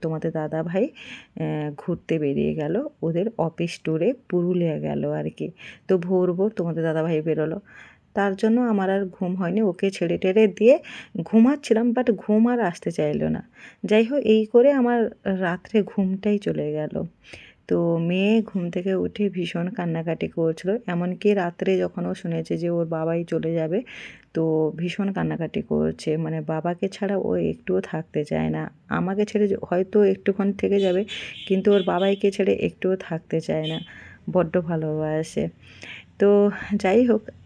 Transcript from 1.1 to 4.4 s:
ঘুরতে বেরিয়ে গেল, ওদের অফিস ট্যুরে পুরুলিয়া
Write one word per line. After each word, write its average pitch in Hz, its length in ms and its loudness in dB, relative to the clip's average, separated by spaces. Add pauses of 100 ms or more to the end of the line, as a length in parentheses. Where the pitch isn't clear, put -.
ঘুরতে 170 420 -4
বেরিয়ে 147 340 0
গেল, 160 340 -2 (140)
ওদের 165 240 0 (120)
অফিস 165 460 -4
ট্যুরে 160 300 0 (160)
পুরুলিয়া 175 500 0